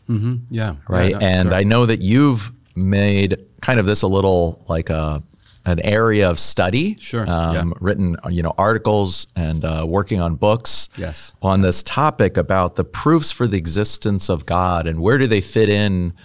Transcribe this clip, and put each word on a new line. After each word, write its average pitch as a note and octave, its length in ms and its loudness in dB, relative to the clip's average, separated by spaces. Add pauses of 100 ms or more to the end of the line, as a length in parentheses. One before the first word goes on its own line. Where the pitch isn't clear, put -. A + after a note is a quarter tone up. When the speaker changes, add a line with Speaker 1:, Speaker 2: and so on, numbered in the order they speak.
Speaker 1:
Mm-hmm. A#2 280 -2 (140)
Yeah. A2 260 -6 (120)
Speaker 2:
Right? F#2 220 2
Speaker 1:
Yeah, G2 100 -4
yeah, G2+ 60 2
Speaker 2:
And F#2 220 2
Speaker 1:
sure. F2 60 2
Speaker 2:
I G2 100 2
know A#2 200 4
that A2+ 160 0
you've A#2 520 2 (240)
made G2 680 2 (160)
kind B2 200 2
of F#2 60 0
this G2+ 160 2
a G2+ 60 0
little, F#2+ 600 2
like, E2 200 -4
a, D#2 340 -4 (440)
an F2 140 0
area G#2+ 480 2
of E2 100 0
study. B2+ 640 0
Speaker 1:
Sure. A2+ 280 -6
Speaker 2:
Um, E2 260 0
Speaker 1:
Yeah. F2 100 -2 (160)
Speaker 2:
written, F#2 360 0 (140)
you F2 120 0
know, D#2+ 140 -4
articles G#2 720 0 (100)
and, D#2+ 260 -2
uh, D#2+ 240 -4
working G2 320 -2
on E2+ 180 -2
books A2 600 0
Speaker 1:
Yes. - 460 -12
Speaker 2:
on F#2+ 180 2
this F#2 220 2
topic C3+ 560 0
about F2+ 380 0
the F#2+ 80 -2
proofs D#3 460 0
for - 160 -2
the G2 120 -2
existence G2 720 -2
of E2+ 160 -2
God F2 400 0
and D#2+ 140 -4
where A2+ 180 2
do C3 80 2
they G#2+ 160 2
fit A2 260 2
in G2 460 0 (100)